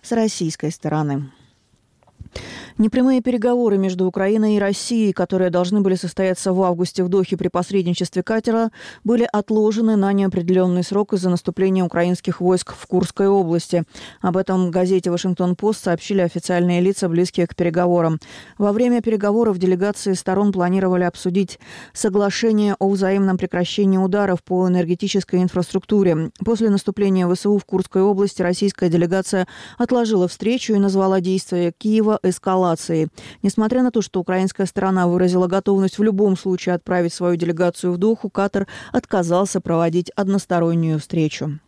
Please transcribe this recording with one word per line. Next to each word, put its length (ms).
с 100
российской 600
стороны. 580
Непрямые 440
переговоры 560
между 280
Украиной 500
и 40
Россией, 520
которые 380
должны 320
были 140
состояться 580
в 80
августе 420
в 60
Дохе 260
при 140
посредничестве 760
Катера, 460
были 260
отложены 680
на 160
неопределённый 720
срок 280
из-за 180
наступления 540
украинских 560
войск 340
в 140
Курской 400
области. 560
Об 160
этом 300
в 20
газете 420
«Вашингтон-Пост» 720
сообщили 380
официальные 580
лица, 300
близкие 380
к 80
переговорам. 640
Во 140
время 300
переговоров 560
делегации 560
сторон 400
планировали 500
обсудить 560
соглашение 880
о 100
взаимном 480
прекращении 600
ударов 440
по 280
энергетической 720
инфраструктуре. 880
После 240
наступления 580
В 80
С 100
У 120
в 80
Курской 380
области 380
российская 480
делегация 580
отложила 520
встречу 440
и 60
назвала 400
действия 580
Киева 460
эскалацией. 460
Несмотря 400
на 80
то, 140
что 160
украинская 480
сторона 400
выразила 400
готовность 500
в 60
любом 340
случае 380
отправить 380
свою 220
делегацию 580
в 40
Доху, 320
Катар 380
отказался 720
проводить 500
одностороннюю 880
встречу. 580